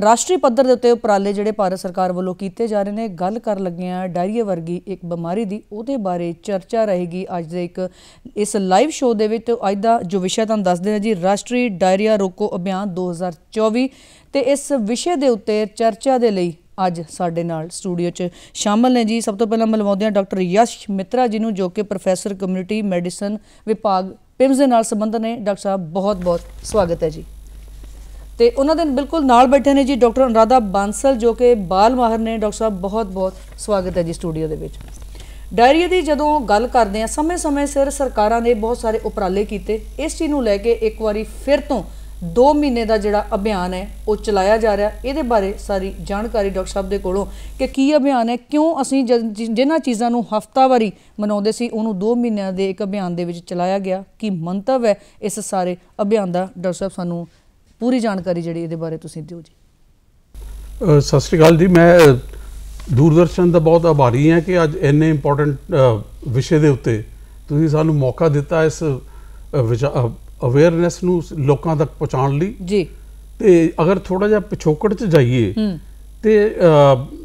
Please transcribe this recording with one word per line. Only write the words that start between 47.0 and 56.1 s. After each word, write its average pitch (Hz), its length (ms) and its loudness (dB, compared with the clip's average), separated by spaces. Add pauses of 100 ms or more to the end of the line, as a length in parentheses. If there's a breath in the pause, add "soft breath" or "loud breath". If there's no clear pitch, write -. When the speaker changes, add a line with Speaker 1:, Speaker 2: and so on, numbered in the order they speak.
Speaker 1:
ਕਿ 269 80 -2
ਕੀ 269 300 2
ਅਭਿਆਨ 254 320 2
ਹੈ, 240 80 -2
ਕਿਉਂ 302 460 0
ਅਸੀਂ 269 220 0
ਜ-, 240 80 0
ਜਿ-, 226 400 -2
ਜਿਨ੍ਹਾਂ 277 260 2
ਚੀਜ਼ਾਂ 233 320 -2
ਨੂੰ 240 120 0
ਹਫ਼ਤਾਵਾਰੀ 226 680 2 (280 soft breath)
ਮਨਾਉਂਦੇ 208 320 -2
ਸੀ, 240 160 -4
ਉਹਨੂੰ 220 300 -4
ਦੋ 214 160 0
ਮਹੀਨਿਆਂ 214 380 -2
ਦੇ 190 180 -2
ਇੱਕ 190 120 -8
ਅਭਿਆਨ 185 340 -4
ਦੇ 175 80 -4
ਵਿੱਚ 170 140 -8
ਚਲਾਇਆ 180 400 -4
ਗਿਆ, 185 260 -4 (140)
ਕੀ 214 120 -4
ਮੰਤਵ 196 540 -2
ਹੈ 202 100 2 (280 soft breath)
ਇਸ 208 180 -6
ਸਾਰੇ 180 360 -4 (260 soft breath)
ਅਭਿਆਨ 202 300 0